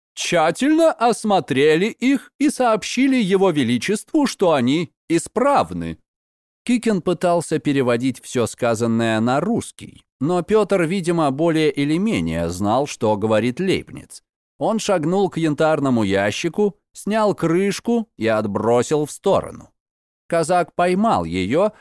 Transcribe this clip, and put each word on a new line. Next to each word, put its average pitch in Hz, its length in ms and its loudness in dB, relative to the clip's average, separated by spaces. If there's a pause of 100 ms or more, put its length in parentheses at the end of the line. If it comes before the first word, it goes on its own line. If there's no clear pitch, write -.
(140)
"Тщательно 262 760 2
осмотрели 180 960 2
их 254 540 -2
и 285 100 2
сообщили 247 640 0
его 196 360 2
величеству, 147 760 0
что 170 280 2
они 135 380 0 (160)
исправны". 113 880 -2 (680)
Кикин 220 360 0
пытался 170 600 0
переводить 127 600 0
всё 117 280 -2
сказанное 113 720 0
на 123 180 0
русский, - 640 -6 (160)
но 175 240 -2
Пётр, 202 400 2
видимо, 165 480 0
более 156 400 0
или 143 260 -2
менее 85 540 -2
знал, 104 380 0
что 107 280 0
говорит 110 440 0
Лейбниц. - 640 -6 (340)
Он 202 220 -2
шагнул 185 500 0
к - 60 -8
янтарному 147 680 0
ящику, 107 720 0 (160)
снял 208 440 -2
крышку 196 800 0
и 110 100 -2
отбросил 110 800 0
в - 60 -10
сторону. - 580 -2 (580)
Казак 170 460 0
поймал 180 500 2
её 101 560 0